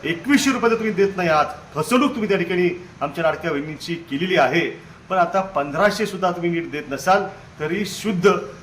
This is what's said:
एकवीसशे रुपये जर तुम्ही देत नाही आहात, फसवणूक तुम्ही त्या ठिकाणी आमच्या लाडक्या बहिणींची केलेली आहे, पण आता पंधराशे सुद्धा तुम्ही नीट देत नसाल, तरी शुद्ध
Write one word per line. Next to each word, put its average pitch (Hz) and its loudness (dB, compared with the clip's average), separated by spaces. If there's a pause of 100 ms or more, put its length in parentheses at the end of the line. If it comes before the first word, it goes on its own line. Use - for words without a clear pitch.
एकवीसशे 254 2
रुपये 233 2
जर 226 2
तुम्ही 220 -2
देत 196 2
नाही 175 0
आहात, 151 4 (300)
फसवणूक 240 2
तुम्ही 214 -4
त्या 196 2
ठिकाणी 175 0 (140)
आमच्या 147 -4
लाडक्या 156 0
बहिणींची 151 -6
केलेली 170 -2
आहे, 143 0 (140)
पण 190 0
आता 180 2
पंधराशे 190 0
सुद्धा 185 -2
तुम्ही 170 -2
नीट 165 -4
देत 147 -6
नसाल, 185 2 (360)
तरी 175 -2
शुद्ध 196 2 (320)